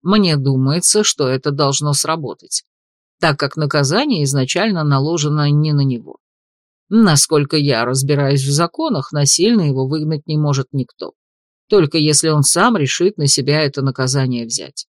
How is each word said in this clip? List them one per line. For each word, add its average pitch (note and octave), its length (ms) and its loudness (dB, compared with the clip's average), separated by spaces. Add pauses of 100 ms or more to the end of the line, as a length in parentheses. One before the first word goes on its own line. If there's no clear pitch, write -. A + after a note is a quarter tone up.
Мне F3+ 340 2
думается, C#3 640 0
что D3 240 -2
это C3+ 240 -2
должно C#3+ 420 -2
сработать, D3 680 -6 (560)
так D3+ 200 0
как - 180 -4
наказание D#3 680 0
изначально D3+ 600 -2
наложено D3 680 0
не D3 240 2
на C#3+ 80 2
него. B2+ 380 -4 (680)
Насколько D#3+ 680 2
я C#3 260 0
разбираюсь C3+ 600 0
в C3+ 80 -2
законах, F3 600 -2
насильно E3+ 500 2
его C3 260 0
выгнать D3+ 400 -4
не D3+ 100 -2
может C#3+ 340 0
никто, - 420 -8 (540)
только E3 300 2
если D3+ 320 2
он D3+ 140 2
сам G#3 340 2
решит E3+ 400 0
на D3 100 0
себя C#3+ 340 0
это C#3+ 200 -2
наказание C3 640 -2
взять. - 500 -12